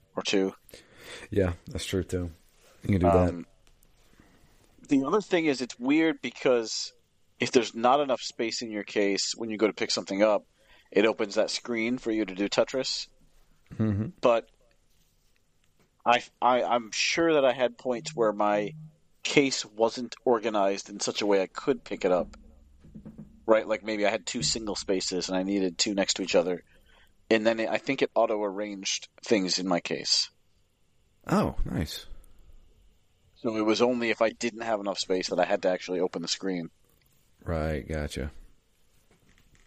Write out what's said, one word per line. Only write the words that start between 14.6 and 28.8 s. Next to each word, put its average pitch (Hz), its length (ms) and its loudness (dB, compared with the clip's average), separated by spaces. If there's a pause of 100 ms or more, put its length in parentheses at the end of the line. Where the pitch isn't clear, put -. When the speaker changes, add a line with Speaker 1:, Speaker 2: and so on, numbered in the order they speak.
Speaker 1:
I, 120 160 6 (180)
I, 123 220 4
I'm 110 300 -2
sure 165 420 0
that 143 100 4
I 127 80 4
had 120 240 0
points 123 380 -6
where 110 180 2
my 104 400 0 (500)
case 135 440 2
wasn't 110 480 -2 (100)
organized 104 640 0
in 101 120 -14
such - 200 -4
a 107 60 0
way 98 160 4
I 90 60 -2
could - 360 -4
pick - 220 -4
it 90 60 4
up. 85 240 0 (1080)
Right? 110 240 4
Like, 104 160 -4
maybe 104 220 0
I 98 40 4
had 107 140 -4
two 120 180 -6
single 110 340 -4
spaces 92 520 -4
and 92 80 -2
I 92 60 0
needed 95 340 0
two 107 180 -2
next 98 200 0
to - 80 -4
each 90 120 -2
other. 90 280 2 (640)
And 110 180 4
then 113 140 2
it, 110 80 -2
I 92 80 0
think 135 240 -4
it 131 140 2
auto-arranged 104 920 -2 (140)